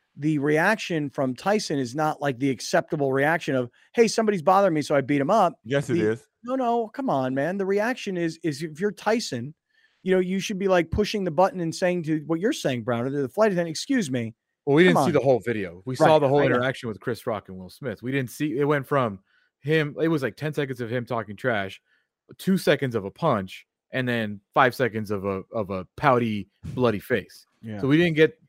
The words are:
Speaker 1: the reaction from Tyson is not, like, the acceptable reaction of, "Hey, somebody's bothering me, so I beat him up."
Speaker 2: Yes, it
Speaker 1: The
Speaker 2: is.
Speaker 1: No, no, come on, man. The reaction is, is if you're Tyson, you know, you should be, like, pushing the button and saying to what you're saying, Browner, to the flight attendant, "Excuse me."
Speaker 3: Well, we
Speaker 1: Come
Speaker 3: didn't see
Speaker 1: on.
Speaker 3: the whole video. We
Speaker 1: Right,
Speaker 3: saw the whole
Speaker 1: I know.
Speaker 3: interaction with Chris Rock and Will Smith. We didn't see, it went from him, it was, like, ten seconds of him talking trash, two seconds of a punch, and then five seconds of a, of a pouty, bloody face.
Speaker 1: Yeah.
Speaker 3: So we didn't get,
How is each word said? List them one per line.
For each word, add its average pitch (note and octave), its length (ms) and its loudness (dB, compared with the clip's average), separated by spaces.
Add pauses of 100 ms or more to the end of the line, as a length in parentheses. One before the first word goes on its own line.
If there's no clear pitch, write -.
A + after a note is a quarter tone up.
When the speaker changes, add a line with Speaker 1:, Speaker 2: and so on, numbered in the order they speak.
(180)
Speaker 1:
the D3+ 220 -2
reaction D#3 720 0
from C3 260 -2
Tyson G3 440 -2
is B2 160 -6
not, D#3 260 -2
like, C#3+ 160 -2
the C#3 140 0
acceptable C#3 600 -2
reaction D3 420 0
of, B2 160 -2 (220)
"Hey, A#3 140 4
somebody's G#3 360 0
bothering F#3+ 320 4
me, D3+ 80 0
so D3+ 120 -2
I C#3 60 4
beat C#3 200 0
him C#3 100 0
up." G3+ 320 2
Speaker 2:
Yes, C#3 260 -2
it A#2+ 60 2
Speaker 1:
The G#2+ 160 2
Speaker 2:
is. A#2 160 -6 (200)
Speaker 1:
No, B3+ 80 -4
no, A#3 340 0
come C4+ 200 -6
on, C3 240 0
man. D3+ 240 -2
The G3 80 -2
reaction G3+ 520 -2
is, E3 260 -4
is D3 180 -4
if D#3 180 -10
you're G#3 120 0
Tyson, D3+ 600 -4 (500)
you F#3 100 2
know, F#3 80 4
you F#3 180 0
should F#3 200 -6
be, G3 80 -2
like, F3 240 4
pushing G#3 320 0
the F3+ 80 -2
button F#3 280 2
and E3 140 -2
saying F3+ 300 0
to D#3 240 -2
what E3 120 -2
you're A3 140 0
saying, B2+ 300 -2
Browner, A#2+ 260 -2
to C#3+ 140 -2
the B2+ 40 -2
flight G#3+ 240 2
attendant, F3 200 -2
"Excuse G#3 400 -2
me." A#2 240 -4 (300)
Speaker 3:
Well, C#3+ 100 4
we E3 80 8
Speaker 1:
Come F3+ 100 8
Speaker 3:
didn't D#3+ 120 6
see - 40 4
Speaker 1:
on. E3 40 0
Speaker 3:
the C#3+ 80 4
whole B2+ 180 4
video. F#2+ 460 -4
We C3 80 -4
Speaker 1:
Right, D#3 140 4
Speaker 3:
saw D#3 120 8
the C#3+ 100 2
whole C#3+ 100 4
Speaker 1:
I C#3 80 2
know. B2+ 80 2
Speaker 3:
interaction B2 320 -2
with G#2 120 -8
Chris - 280 -6
Rock G#2 220 -6
and F#2 80 -14
Will F#2 120 -16
Smith. A#2 340 -10
We B2 80 -6
didn't C3+ 180 -2
see, D3 300 -4
it D3 60 2
went C#3+ 220 0
from A#2+ 320 0 (420)
him, D3 400 0
it D#3+ 60 2
was, D#3+ 160 2
like, A2 140 -4
ten D3 160 -6
seconds C3+ 260 -4
of A#2 100 -6
him A#2+ 160 -4
talking G#2+ 300 -6
trash, G2+ 460 -4 (560)
two F#3 200 0
seconds C3+ 380 2
of G2+ 100 0
a G2 60 -6
punch, G#2+ 560 -2 (240)
and B2+ 160 -2
then A2 320 -2 (140)
five C3 220 4
seconds A2 360 -2
of G2 140 -4
a, F#2+ 160 -2 (100)
of G2+ 200 -4
a F#2 140 -6 (120)
pouty, A#2 500 0 (160)
bloody A#2+ 360 -2
face. - 460 -6 (160)
Speaker 1:
Yeah. G#2+ 200 -10
Speaker 3:
So C#3 60 -2
we C#3+ 100 4
didn't E3+ 180 2
get, D#3 340 4